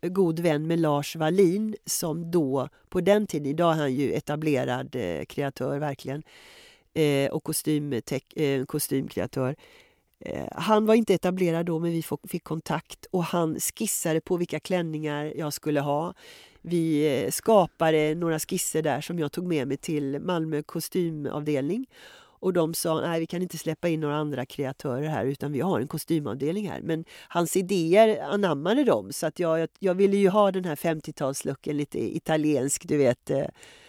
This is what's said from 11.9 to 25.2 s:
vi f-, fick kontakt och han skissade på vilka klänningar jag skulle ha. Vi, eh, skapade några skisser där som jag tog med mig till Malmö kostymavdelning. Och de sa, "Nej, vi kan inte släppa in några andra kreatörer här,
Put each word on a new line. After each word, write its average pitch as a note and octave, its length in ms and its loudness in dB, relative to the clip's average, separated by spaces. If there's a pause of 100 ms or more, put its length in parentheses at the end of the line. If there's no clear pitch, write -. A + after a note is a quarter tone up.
vi E3 80 0
f-, - 300 -6
fick - 160 -6
kontakt - 680 -6
och F3 140 0
han E3 360 0
skissade - 600 -2
på F#3 160 -2
vilka E3+ 240 -4
klänningar D#3 760 -4
jag D3+ 160 -4
skulle D3+ 280 -2
ha. D3 340 -2 (480)
Vi, D#3+ 520 2 (100)
eh, B2+ 60 -2
skapade D#3 840 4
några E3 240 0
skisser E3 440 -2
där D3 180 0
som F3 180 -6
jag D3 140 -2
tog F3+ 140 -6
med D3 220 0
mig C#3 80 -2
till C#3+ 440 -4
Malmö D#3+ 420 -2
kostymavdelning. D3+ 1200 -4 (540)
Och F#3 120 -2
de E3 220 2
sa, D#3+ 260 0
"Nej, E3 200 -2
vi E3 60 -4
kan F3+ 160 -4
inte F3 160 -6
släppa D#3+ 300 -4
in D#3+ 120 0
några D3 160 -2
andra D3 300 -2
kreatörer C3+ 640 -6
här, C3 160 -2